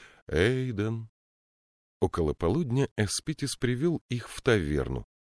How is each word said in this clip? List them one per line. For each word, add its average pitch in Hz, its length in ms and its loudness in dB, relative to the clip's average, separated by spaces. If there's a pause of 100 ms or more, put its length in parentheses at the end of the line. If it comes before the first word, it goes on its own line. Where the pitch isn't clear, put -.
(260)
Эйден». 113 840 0 (920)
Около 82 340 0
полудня 127 600 0
Эспитис - 600 -2
привёл 131 520 0
их 120 200 -4
в - 140 -12
таверну, 73 640 2 (140)